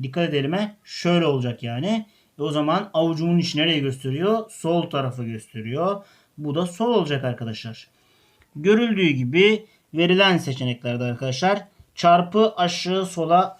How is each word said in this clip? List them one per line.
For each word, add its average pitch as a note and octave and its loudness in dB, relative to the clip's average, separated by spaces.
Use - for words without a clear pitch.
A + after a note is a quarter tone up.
Dikkat D#3+ -2
et D3+ -4
elime. F3+ -2
Şöyle F3 0
olacak B2 -2
yani. E3 -4
E, D3 -8
o D#3 -2
zaman D#3 -2
avucumun E3 2
içi D3 -2
nereye D#3+ 2
gösteriyor? C#3 -2
Sol E3+ -2
tarafı B2+ -4
gösteriyor. A#2+ -6
Bu D3 -6
da F3 0
sol A3+ -2
olacak D3 0
arkadaşlar. A2+ -8
Görüldüğü G3 4
gibi D#3+ 2
verilen F3+ 4
seçeneklerde B2 -4
arkadaşlar C3 -2
çarpı F3 4
aşağı F3+ -2
sola F3 2